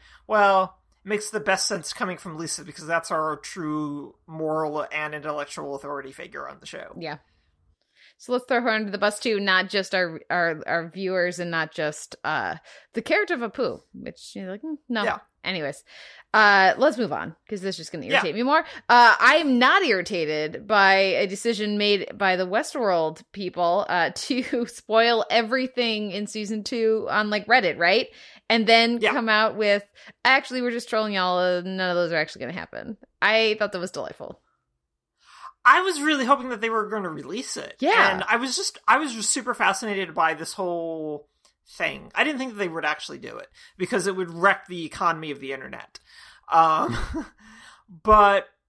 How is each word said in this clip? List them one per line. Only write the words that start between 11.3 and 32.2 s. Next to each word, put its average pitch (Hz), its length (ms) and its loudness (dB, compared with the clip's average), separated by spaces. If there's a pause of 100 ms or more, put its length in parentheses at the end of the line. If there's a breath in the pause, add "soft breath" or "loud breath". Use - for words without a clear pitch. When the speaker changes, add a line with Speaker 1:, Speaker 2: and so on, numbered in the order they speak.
Speaker 2:
and 170 100 -6
not 160 220 -4
just, - 420 -6 (100)
uh, 127 320 -2 (360 loud breath)
the 226 100 -6
character 392 320 0
of 254 60 -6
Apu, 220 420 -6 (100)
which - 440 -16
you're 190 140 -12
like, 214 120 -12
"Hmm, 311 120 -10 (140)
no." 226 140 -2
Speaker 1:
Yeah. - 160 -2 (240)
Speaker 2:
Anyways, 160 420 -6 (480 loud breath)
uh, 202 460 8
let's 269 180 4
move 202 160 -2
on 87 240 -8 (100)
'cause 202 140 -8
this 190 140 -6
is - 20 -10
just 165 160 -14
gonna 151 140 -10
Speaker 1:
Yeah. 175 80 -2
Speaker 2:
irritate 180 220 2
me 240 80 -2
more. 294 160 2 (280 loud breath)
Uh, 240 320 10
I 262 200 8
am 269 180 2
not 302 240 6
irritated 170 840 -2
by 196 280 6
a 190 320 4
decision 208 500 -2
made 208 400 0
by 185 200 2
the 185 100 -2
Westworld 185 760 0 (100)
people, 175 560 0
uh, 170 220 0
<laughs> - 40 -16
to 247 520 -2
spoil 226 640 2
everything 226 840 0
in 208 140 -6
season 214 380 -6
two 220 460 0
on, 208 180 0
like, 208 180 -2
Reddit, 208 320 2
right? 190 300 4 (400 loud breath)
And 220 180 2
then 233 360 6
Speaker 1:
Yeah. 214 100 2
Speaker 2:
come 233 160 -2
out 214 280 2
with, 202 280 2 (400 loud breath)
"Actually, 254 380 2
we're 240 80 -2
just 233 180 -8
trolling 214 260 -2
y'all, 185 240 0
uh, 180 240 0
none 185 280 -4
of 175 60 0
those 175 160 0
are 165 40 -2
actually 156 240 -4